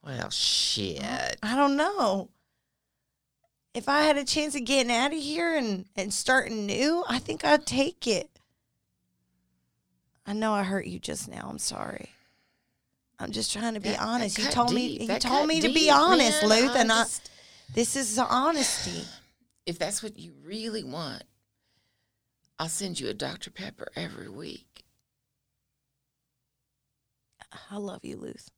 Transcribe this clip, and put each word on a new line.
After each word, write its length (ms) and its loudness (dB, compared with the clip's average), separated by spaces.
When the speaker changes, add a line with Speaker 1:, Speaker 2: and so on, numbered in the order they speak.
Speaker 1:
Well, 300 -8
shit. 1080 -2
Speaker 2:
I 140 -4
don't 220 4
know. 520 0
If 140 -6
I 160 4
had 140 6
a 80 -2
chance 280 0
of 120 -4
getting 260 2
outta 240 2
here 400 -2
and, 300 -2
and 180 -4
starting 520 0
new, 420 0
I 120 0
think 260 -6
I'd 200 6
take 400 -2
it. 240 0
I 60 -6
know 200 0
I 100 2
hurt 240 -2
you 120 -8
just 300 -8
now. 200 -12
I'm 80 -10
sorry. 520 -6
I'm 140 -8
just 220 -4
trying 220 -2
to 40 -6
be 120 -4
Speaker 1:
That, 80 -2
that 60 0
Speaker 2:
honest. 320 -2
You 60 -2
Speaker 1:
cut 100 -2
Speaker 2:
told 200 4
me, 160 0
Speaker 1:
deep. 140 -6
Speaker 2:
you 40 -4
Speaker 1:
That 140 0
Speaker 2:
told 220 2
Speaker 1:
cut 40 2
Speaker 2:
me 140 2
to 80 4
be 40 0
Speaker 1:
deep, 80 10
Speaker 2:
honest, 480 6
Speaker 1:
man. 80 4
Speaker 2:
Luth, 260 6
Speaker 1:
I 60 4
Speaker 2:
and 100 6
I, 120 6
Speaker 1:
just 280 -6
Speaker 2:
this 220 0
is 220 -2
the 80 4
honesty. 840 0
Speaker 1:
<sighs> 100 -18
If 140 -6
that's 240 -4
what 160 -12
you 140 -18
really 400 -8
want, 400 -10
I'll 80 -4
send 320 -6
you 80 -6
a 60 -6
Doctor 360 -8
Pepper 460 -14
every 320 -10
week. 560 -16
Speaker 2:
I 60 -10
love 260 -10
you, 140 -10
Luth. 400 -14